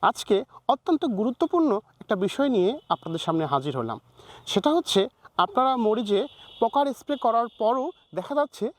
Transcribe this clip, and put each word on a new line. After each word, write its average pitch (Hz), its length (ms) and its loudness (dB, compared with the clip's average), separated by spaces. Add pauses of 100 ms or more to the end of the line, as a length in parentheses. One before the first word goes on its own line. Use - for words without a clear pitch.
আজকে - 260 -2 (380)
অত্যন্ত - 280 0 (180)
গুরুত্বপূর্ণ 302 520 0 (300)
একটা - 140 -2 (100)
বিষয় 277 300 0
নিয়ে 185 140 4 (240)
আপনাদের 165 320 -6
সামনে 160 180 0 (100)
হাজির 139 260 -2
হলাম। 113 180 -4 (540)
সেটা 202 260 2
হচ্ছে, 254 240 0 (440)
আপনারা 254 260 0 (140)
মরিচে 214 340 0 (420)
পকার 277 240 2 (140)
স্প্রে - 160 -6 (100)
করার 233 220 2 (120)
পরও 254 260 0 (320)
দেখা 185 220 -8
যাচ্ছে 285 260 -2 (140)